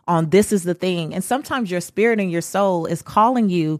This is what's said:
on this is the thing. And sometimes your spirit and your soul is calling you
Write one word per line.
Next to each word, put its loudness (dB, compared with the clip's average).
on 0
this 4
is 0
the -2
thing. -4
And -4
sometimes -4
your -2
spirit 0
and -2
your -2
soul 0
is -4
calling 2
you 0